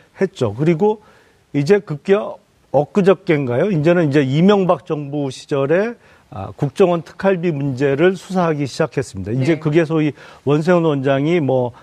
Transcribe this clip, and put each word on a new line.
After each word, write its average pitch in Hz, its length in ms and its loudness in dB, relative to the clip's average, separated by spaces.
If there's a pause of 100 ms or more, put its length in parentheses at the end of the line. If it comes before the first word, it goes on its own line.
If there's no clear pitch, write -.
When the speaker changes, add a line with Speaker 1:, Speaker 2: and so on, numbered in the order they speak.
(200)
Speaker 1:
했죠. 123 340 -2
그리고 175 460 0 (540)
이제 147 240 2
급기야 196 560 -2 (380)
엊그저께인가요? 151 1000 0
이제는 170 360 2
이제 143 140 2
이명박 175 640 2
정부 147 460 -6
시절에, 160 640 -2 (360)
아, 98 240 -12
국정원 175 480 0
특활비 180 480 -2
문제를 143 640 0
수사하기 165 540 -4
시작했습니다. 110 640 -6
이제 131 220 0
Speaker 2:
네. 151 40 -4
Speaker 1:
그게 156 260 0
소위 151 280 0 (320)
원세훈 165 400 2
원장이 143 560 0
뭐 131 320 -2 (100)